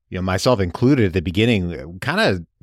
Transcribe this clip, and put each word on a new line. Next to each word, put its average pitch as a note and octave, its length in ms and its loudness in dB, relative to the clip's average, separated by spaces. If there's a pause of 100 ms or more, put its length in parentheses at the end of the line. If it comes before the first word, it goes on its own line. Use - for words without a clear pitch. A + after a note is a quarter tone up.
you F#2+ 80 -8
know, F2+ 60 -4
myself G2 360 2
included A#2+ 460 2
at E2+ 80 -2
the F2+ 80 0
beginning, F2+ 760 -2
kinda C#3 440 0 (200)